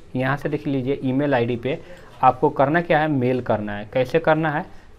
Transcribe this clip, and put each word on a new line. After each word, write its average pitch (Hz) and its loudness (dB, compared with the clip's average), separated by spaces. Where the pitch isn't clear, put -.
यहाँ 131 0
से 147 -6
देख 147 -4
लीजिए 135 -2
ईमेल 135 0
आईडी 120 0
पे 127 -4
आपको 131 4
करना 147 2
क्या 160 2
है, 156 0
मेल 127 2
करना 104 -2
है। 104 -10
कैसे 131 0
करना 156 2
है? 160 -4